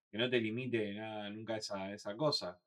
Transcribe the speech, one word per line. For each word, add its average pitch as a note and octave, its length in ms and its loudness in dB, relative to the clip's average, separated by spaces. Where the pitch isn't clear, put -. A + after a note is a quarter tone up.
que G2+ 80 -6
no B2 120 4
te B2 100 6
limite A2 540 0
nada, G#2+ 360 -6
nunca A2 260 -4
esa, G2+ 360 -4
esa G#2 240 -4
cosa. F#2+ 500 2